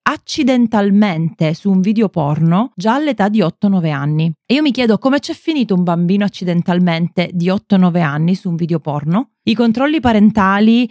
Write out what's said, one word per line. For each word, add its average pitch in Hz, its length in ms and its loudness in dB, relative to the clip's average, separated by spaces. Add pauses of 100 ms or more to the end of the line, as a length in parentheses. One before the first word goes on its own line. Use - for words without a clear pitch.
accidentalmente 208 1500 0
su - 160 -4
un 185 100 2
video 208 280 0
porno 165 640 0
già 220 200 -2
all'età 269 340 -2
di 214 120 0
otto - 280 -2
nove 175 220 0
anni. 151 400 -2 (140)
E 233 100 -2
io 302 80 0
mi 294 100 2
chiedo 226 260 0
come 269 220 0
c'è 320 140 -8
finito 285 400 -4
un 180 100 0
bambino 175 400 0
accidentalmente 175 1080 -2
di 175 160 -2
otto 196 280 0
nove 175 240 2
anni 160 340 -2
su 185 140 -6
un 170 80 -2
video 160 240 -2
porno. 151 500 -4 (140)
I 233 100 0
controlli 247 460 0
parentali 214 920 2